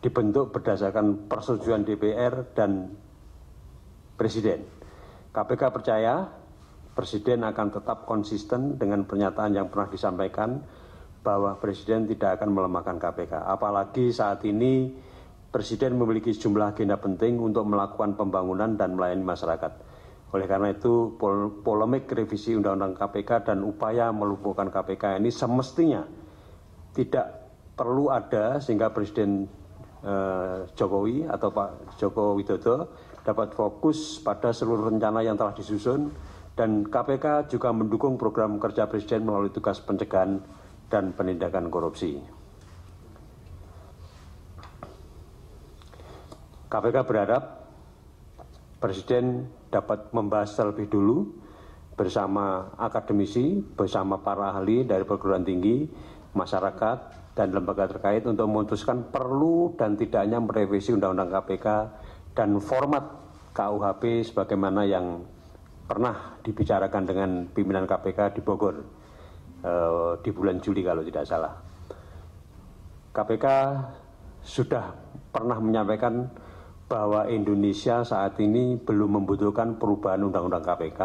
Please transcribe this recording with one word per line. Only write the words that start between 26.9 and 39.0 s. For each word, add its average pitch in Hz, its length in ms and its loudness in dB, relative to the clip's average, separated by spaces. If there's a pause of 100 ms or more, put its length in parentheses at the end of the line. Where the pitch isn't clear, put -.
tidak - 640 -2 (240)
perlu 135 300 2
ada, 120 480 2
sehingga 110 320 2
Presiden, 101 560 0 (560)
eh, 95 720 -2
Jokowi 110 560 2
atau 101 240 0
Pak - 480 -4
Joko 104 320 2
Widodo 107 640 0 (240)
dapat 107 320 0
fokus - 720 0
pada 117 320 0
seluruh 113 320 0
rencana 110 320 2
yang 110 160 2
telah 104 160 0
disusun, 123 560 -2 (480)
dan 107 320 2
K - 160 -2
P 135 160 0
K 147 320 0
juga 123 160 0
mendukung 113 480 2
program 107 400 0
kerja 107 320 0
Presiden 110 400 0